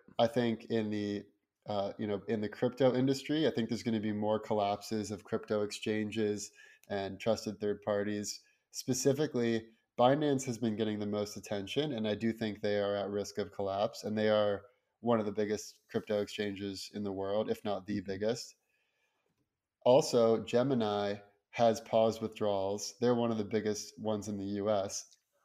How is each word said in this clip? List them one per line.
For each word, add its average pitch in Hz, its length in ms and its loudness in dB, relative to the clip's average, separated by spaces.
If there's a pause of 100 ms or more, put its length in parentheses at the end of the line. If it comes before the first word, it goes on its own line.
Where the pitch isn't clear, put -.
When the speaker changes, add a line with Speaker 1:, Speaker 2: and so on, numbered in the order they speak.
(180)
Speaker 1:
I 120 100 6
think 117 420 0
in 110 200 0
the, 104 340 -2 (440)
uh, 101 300 -2
you 113 80 -4
know, 101 220 -2
in 113 120 0
the 104 80 -4
crypto 123 460 2
industry, 135 520 2
I 113 40 4
think 113 180 0
there's 113 140 -4
gonna 113 180 0
be 107 120 -2
more 107 260 0
collapses 104 720 -2
of 101 140 -10
crypto 107 380 -2
exchanges 104 880 -2 (380)
and 98 300 -4
trusted 107 420 -2
third 104 220 -2
parties. 104 580 -2 (300)
Specifically, 127 960 0 (320)
Binance 139 460 4
has 120 120 -4
been 110 200 0
getting 107 240 0
the 104 60 -2
most 104 300 -2
attention, 107 580 -4
and 110 120 -2
I 104 80 2
do 113 180 0
think 107 280 -4
they 104 180 0
are 101 160 0
at 101 160 -2
risk 101 280 -4
of 98 120 -4
collapse, 101 540 -2
and 107 120 -2
they 107 120 4
are 104 340 4 (400)
one 117 160 4
of 104 60 0
the 104 80 -4
biggest 104 440 -4 (140)
crypto 104 300 -2
exchanges 101 720 -6
in 104 80 -6
the 98 100 -4
world, 101 380 -2
if - 140 -6
not 98 220 -4
the 104 140 -4
Speaker 2:
Mm-hmm. 98 120 -8
Speaker 1:
biggest. 104 420 -4 (1300)
Also, 117 600 6
Gemini 107 720 0 (380)
has 117 280 4
paused 113 400 2
withdrawals. 104 800 -2
They're 120 140 4
one 117 160 2
of 110 80 0
the 104 60 0
biggest 104 540 -2
ones 107 300 -2
in 104 80 -4
the 98 80 -6
U 101 260 -2
S. 101 360 -2 (380)